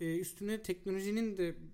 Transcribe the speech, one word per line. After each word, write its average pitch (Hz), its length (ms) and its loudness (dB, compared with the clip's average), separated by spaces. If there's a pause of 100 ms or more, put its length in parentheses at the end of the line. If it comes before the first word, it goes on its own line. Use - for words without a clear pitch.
e, 165 180 2
üstüne 208 440 -2
teknolojinin 196 760 0
de 170 180 2 (200)